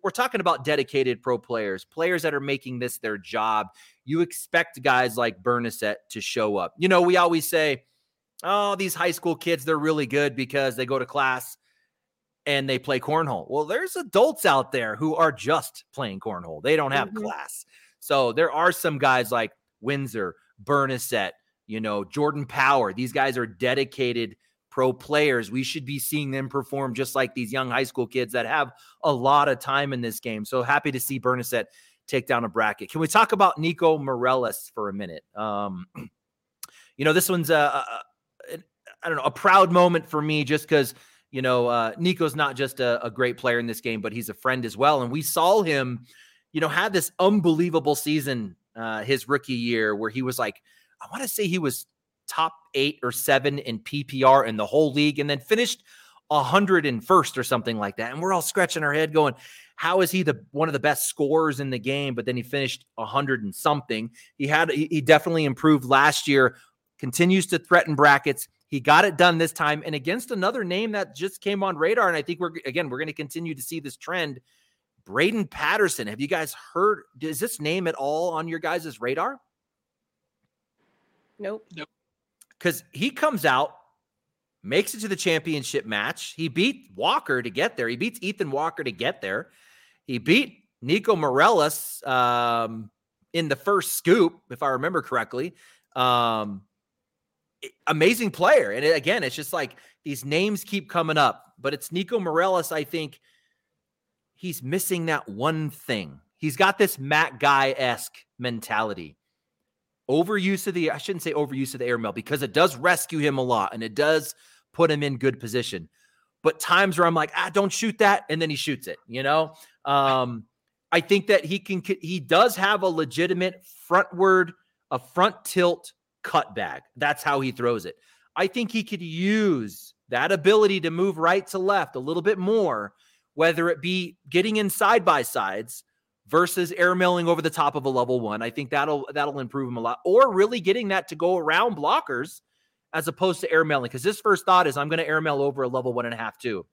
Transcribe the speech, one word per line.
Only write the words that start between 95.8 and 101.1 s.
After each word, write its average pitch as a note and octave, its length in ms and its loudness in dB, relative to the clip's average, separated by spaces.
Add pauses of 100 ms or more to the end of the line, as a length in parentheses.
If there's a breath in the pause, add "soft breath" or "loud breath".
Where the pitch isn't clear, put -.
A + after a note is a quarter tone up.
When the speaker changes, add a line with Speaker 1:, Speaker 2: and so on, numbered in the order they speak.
Speaker 1:
Um, A#2 640 0 (1000)
i-, - 60 -18 (160)
amazing F#3 460 2
player. E3 400 4
And C3 120 -4
it, D#3+ 120 6
again, E3 260 0
it's B2+ 140 -6
just D3+ 180 -8
like D3+ 220 -6 (280 soft breath)
these C3+ 200 -10
names F3+ 400 0
keep G3 260 -6
coming D#3+ 260 -2